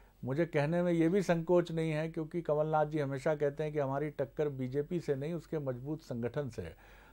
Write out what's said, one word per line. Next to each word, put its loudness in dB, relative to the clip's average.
मुझे 0
कहने 2
में 2
ये 4
भी 4
संकोच 4
नहीं 0
है, -2
क्योंकि -6
कमलनाथ 2
जी -2
हमेशा 0
कहते 0
हैं -4
कि -2
हमारी 0
टक्कर -2
बीजेपी -2
से -2
नहीं, -4
उसके -6
मजबूत -6
संगठन -4
से -8
है। -10